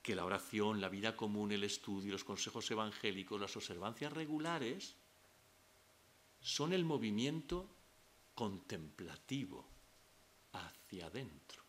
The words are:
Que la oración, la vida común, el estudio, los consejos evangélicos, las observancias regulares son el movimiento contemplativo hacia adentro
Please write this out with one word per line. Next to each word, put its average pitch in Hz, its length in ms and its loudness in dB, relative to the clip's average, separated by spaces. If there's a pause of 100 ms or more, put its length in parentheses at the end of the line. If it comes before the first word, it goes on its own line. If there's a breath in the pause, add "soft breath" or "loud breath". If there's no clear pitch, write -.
Que 110 140 0
la 92 100 2
oración, 104 560 2
la 95 80 2
vida 101 260 0
común, 104 380 2
el 101 120 4
estudio, 101 480 -2
los 95 120 -2
consejos 104 460 -4
evangélicos, 107 680 0
las 98 160 -2
observancias 104 560 -4
regulares 156 840 -2 (1500)
son 160 340 2
el 180 100 6
movimiento 147 840 4 (680)
contemplativo 95 1300 -4 (880)
hacia 87 540 -8
adentro 95 640 -10